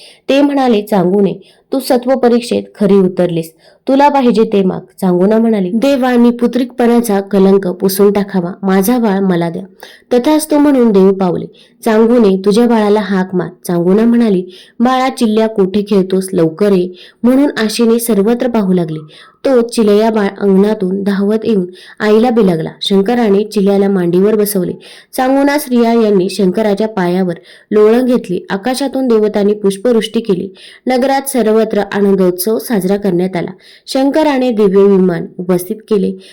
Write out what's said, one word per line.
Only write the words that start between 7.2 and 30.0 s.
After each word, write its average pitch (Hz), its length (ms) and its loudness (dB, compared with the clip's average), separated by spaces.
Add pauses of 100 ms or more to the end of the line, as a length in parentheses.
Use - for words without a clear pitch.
कलंक 196 480 2
पुसून 190 440 0
टाकावा, 190 400 -4 (100)
माझा 196 360 0
बाळ 208 200 0
मला 175 320 0
द्या." 180 120 -10 (500)
"तथास्तु," 294 460 0
म्हणून 262 340 2
देव 196 200 4
पावले. 175 340 -4 (380)
"चांगुने, 220 600 2
तुझ्या 208 220 2
बाळाला 214 340 2
हाक 190 340 -2
मार." 180 140 -4 (180)
चांगुना 180 380 0
म्हणाली, 233 400 2 (360)
"बाळा 262 280 0
चिल्ल्या, 220 380 0
कोठे 208 360 -2
खेळतोस? 190 500 -2
लवकर 175 400 0
ये," 180 160 0 (340)
म्हणून 262 360 2
आशेने 226 400 0
सर्वत्र 233 500 0
पाहू 214 240 -2
लागली. 160 280 -2 (460)
तो 262 140 4
चिलया 220 500 2
बाळ 214 180 0 (120)
अंगणातून 196 640 0
धावत 202 420 -2
येऊन 196 220 0 (340)
आईला 220 300 2
बिलगला. 180 400 0 (120)
शंकराने 202 640 0
चिल्याला 202 440 0
मांडीवर 185 460 0
बसवले. 202 380 -2 (440)
चांगुना 277 420 0
स्त्रिया 247 340 0
यांनी 208 360 2
शंकराच्या 202 600 -2
पायावर 180 460 -2 (360)
लोळण 214 340 4
घेतली. 233 360 -2 (100)
आकाशातून 254 580 -4
देवतांनी 208 460 0
पुष्पवृष्टी 208 640 -2